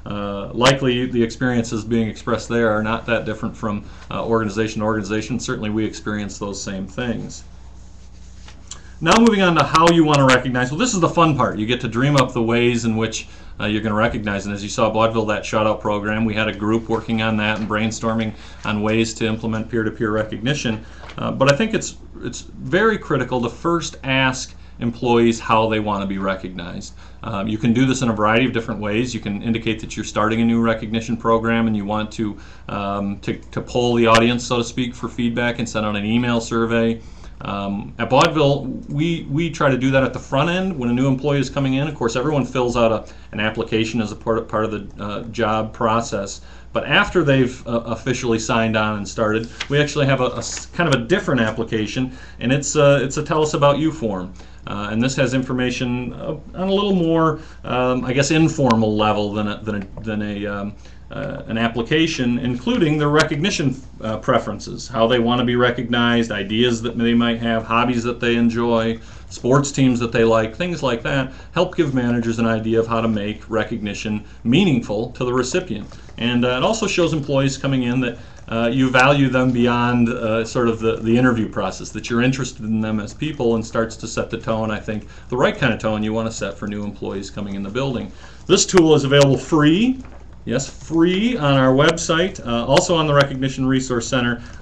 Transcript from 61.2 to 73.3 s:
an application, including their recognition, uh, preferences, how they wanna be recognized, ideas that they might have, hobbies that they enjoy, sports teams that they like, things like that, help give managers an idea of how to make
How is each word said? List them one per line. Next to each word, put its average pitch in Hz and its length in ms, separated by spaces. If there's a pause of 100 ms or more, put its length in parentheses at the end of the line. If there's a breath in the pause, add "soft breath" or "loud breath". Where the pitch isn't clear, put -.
an 113 140
application, 120 800
including 151 580
their 147 120
recognition, 151 640 (260)
uh, 110 160
preferences, 110 720
how 113 180
they 123 140
wanna 120 260
be 120 100
recognized, 120 760
ideas 110 500
that 117 160
they 117 160
might 117 260
have, 113 240
hobbies 117 400
that 120 160
they 120 160
enjoy, 117 640 (320 loud breath)
sports 139 420
teams 127 280
that 113 120
they 113 120
like, 110 320
things 175 260
like 123 220
that, 139 280 (220 loud breath)
help 180 220
give 147 180
managers 117 460
an 113 80
idea 113 320
of 113 80
how 113 120
to 113 80
make 104 400